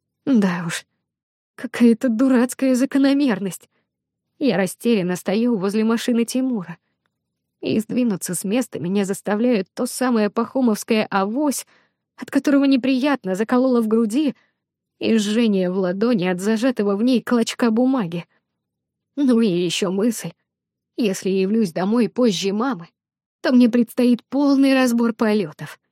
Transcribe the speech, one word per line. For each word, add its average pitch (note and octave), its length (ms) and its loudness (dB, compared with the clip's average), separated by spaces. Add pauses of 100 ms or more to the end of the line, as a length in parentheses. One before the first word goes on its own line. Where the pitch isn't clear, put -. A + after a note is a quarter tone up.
(260)
Да F#3+ 400 2
уж, - 200 -8 (680)
какая-то A#3+ 540 2
дурацкая B3+ 640 2
закономерность. C4+ 960 0 (680)
Я A#3 180 0
растерянно F#3 580 0
стою A3+ 400 -2
возле G3+ 280 -2
машины A#3 420 0
Тимура. A#3+ 520 -6 (840)
И - 180 -4
сдвинуться G#3+ 560 -4
с - 80 -8
места G#3+ 360 -4
меня F#3+ 260 -2
заставляют G#3 680 -2
то B3+ 120 -6
самое A#3+ 440 0
пахомовское A3+ 800 -2
авось, A3+ 560 -2 (500)
от - 160 -18
которого C#4 340 2
неприятно C4 680 0
закололо B3 460 2
в A3 60 0
груди, A3+ 480 0 (640)
и A3 180 2
жжение G#3 520 0
в F#3 80 -4
ладони F#3+ 480 0
от F3+ 140 0
зажатого G#3+ 560 0
в G#3 80 -2
ней B3 180 2
клочка A#3 500 0
бумаги. A3 540 -2 (920)
Ну B3 260 2
и A#3 60 2
ещё F3 440 0
мысль. G3 400 -2 (680)
Если G3+ 320 -2
явлюсь F#3+ 420 0
домой G3+ 380 0
позже G3 440 0
мамы, G#3+ 360 -6 (520)
то D4 120 0
мне B3 160 6
предстоит A#3+ 560 0
полный C#4 480 2
разбор A#3+ 400 2
полётов. G#3 640 -4 (120)